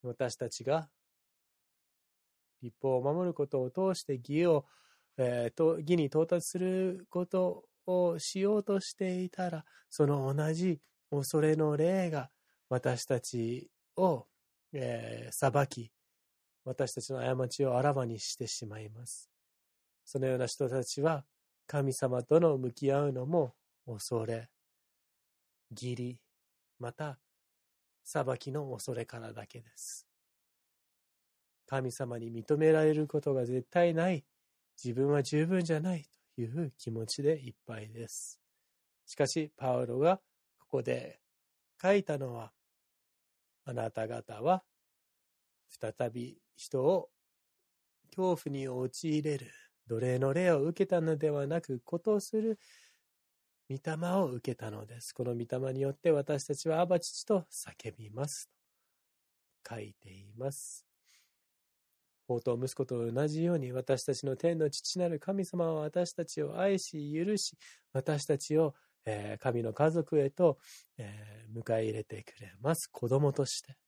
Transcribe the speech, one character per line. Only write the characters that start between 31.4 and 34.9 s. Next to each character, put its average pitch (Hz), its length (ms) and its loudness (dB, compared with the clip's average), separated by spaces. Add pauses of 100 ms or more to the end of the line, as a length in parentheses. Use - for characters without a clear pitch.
神 131 240 -2
様 120 280 -6
に 117 120 -8
認 117 260 0
め 156 140 8
ら 156 120 6
れ 156 100 6
る 151 140 0
こ 147 140 0
と 143 120 0
が 131 120 2
絶 127 240 -2
対 175 240 4
な 165 180 2
い、 160 140 -2 (580)
自 123 100 -2